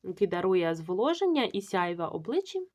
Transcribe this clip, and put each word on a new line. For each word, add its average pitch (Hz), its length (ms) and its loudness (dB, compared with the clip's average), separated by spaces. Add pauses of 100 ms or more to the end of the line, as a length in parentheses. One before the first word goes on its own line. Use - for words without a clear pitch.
який 185 240 0
дарує 175 480 2
зволоження 254 680 0
і 196 180 -4
сяйва 175 460 -2
обличчі. 370 680 -4